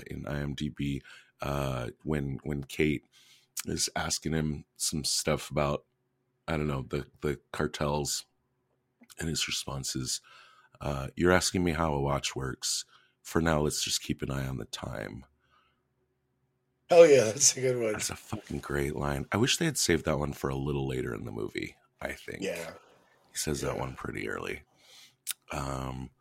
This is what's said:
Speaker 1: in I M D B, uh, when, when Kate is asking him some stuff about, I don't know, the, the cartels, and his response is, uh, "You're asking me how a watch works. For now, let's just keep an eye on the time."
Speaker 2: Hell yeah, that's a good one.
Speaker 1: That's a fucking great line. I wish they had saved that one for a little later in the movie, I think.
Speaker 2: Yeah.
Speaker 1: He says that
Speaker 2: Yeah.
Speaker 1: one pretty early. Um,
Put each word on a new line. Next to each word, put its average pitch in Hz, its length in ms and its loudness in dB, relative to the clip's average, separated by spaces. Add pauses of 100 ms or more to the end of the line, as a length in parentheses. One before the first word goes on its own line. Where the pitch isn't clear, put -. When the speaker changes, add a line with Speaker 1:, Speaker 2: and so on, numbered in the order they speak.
Speaker 1:
in 71 180 -10
I 73 140 -4
M 71 140 -4
D 76 140 -4
B, 71 320 -4 (420)
uh, 67 460 -2 (160)
when, 69 380 -2
when 73 220 -4
Kate 76 400 0 (640)
is 82 280 -2
asking 80 380 -2
him 78 320 0 (120)
some 76 280 -4
stuff - 460 0
about, 73 340 0 (640)
I 80 80 0
don't 76 120 0
know, 67 200 -2
the, 69 180 -4 (140)
the 73 180 -2 (140)
cartels, 73 720 -2 (920)
and 82 100 -4
his 76 180 -2
response - 480 -6
is, 64 260 -4 (600)
uh, 67 360 -4
"You're 90 160 6
asking 90 300 4
me 87 100 2
how 80 200 2
a 69 80 0
watch 69 340 -2
works. - 500 -4 (380)
For - 200 0
now, 80 180 4
let's 76 240 0
just - 180 -2
keep - 200 -4
an 69 80 -6
eye 67 160 -4
on 65 100 -6
the 55 100 -8
time." 53 580 -10 (1600)
Speaker 2:
Hell 170 180 12
yeah, 135 180 10
that's 139 320 4
a 131 40 -6
good 127 200 2
one. 110 120 0
Speaker 1:
That's - 180 -4
a - 60 -8
fucking - 440 -8
great 71 360 -2
line. 71 340 -2
I 101 60 0
wish 113 220 2
they 170 60 0
had 156 140 0
saved 82 280 4
that 76 120 2
one 71 140 -2
for - 160 -4
a 67 80 -2
little 69 300 -2
later 64 280 -4
in 53 100 -8
the 55 80 -10
movie, 50 440 -6 (240)
I - 120 -6
think. - 300 -12
Speaker 2:
Yeah. - 280 -6 (640)
Speaker 1:
He - 60 -8
says 71 220 -4
that 67 140 -4
Speaker 2:
Yeah. 57 60 -4
Speaker 1:
one 65 140 -6
pretty 50 340 -8
early. 50 340 -8 (880)
Um, 65 600 -6 (100)